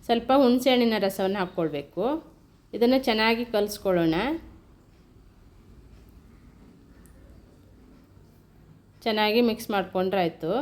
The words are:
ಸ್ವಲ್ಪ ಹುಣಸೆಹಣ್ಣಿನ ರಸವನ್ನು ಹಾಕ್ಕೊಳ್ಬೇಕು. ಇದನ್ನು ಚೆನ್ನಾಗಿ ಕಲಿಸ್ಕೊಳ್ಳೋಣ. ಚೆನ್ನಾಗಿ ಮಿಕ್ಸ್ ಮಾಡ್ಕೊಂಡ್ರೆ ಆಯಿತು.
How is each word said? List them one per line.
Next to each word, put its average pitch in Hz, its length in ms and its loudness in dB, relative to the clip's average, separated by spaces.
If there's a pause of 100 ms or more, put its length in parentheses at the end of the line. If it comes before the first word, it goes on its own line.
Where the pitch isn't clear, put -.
ಸ್ವಲ್ಪ 233 240 -2 (120)
ಹುಣಸೆಹಣ್ಣಿನ 247 640 2
ರಸವನ್ನು 196 340 -2
ಹಾಕ್ಕೊಳ್ಬೇಕು. 165 640 -4 (720)
ಇದನ್ನು 240 220 2 (100)
ಚೆನ್ನಾಗಿ 226 360 0 (100)
ಕಲಿಸ್ಕೊಳ್ಳೋಣ. 190 600 0 (4000)
ಚೆನ್ನಾಗಿ 214 460 2
ಮಿಕ್ಸ್ 226 240 -8
ಮಾಡ್ಕೊಂಡ್ರೆ 185 500 -2
ಆಯಿತು. 165 380 -4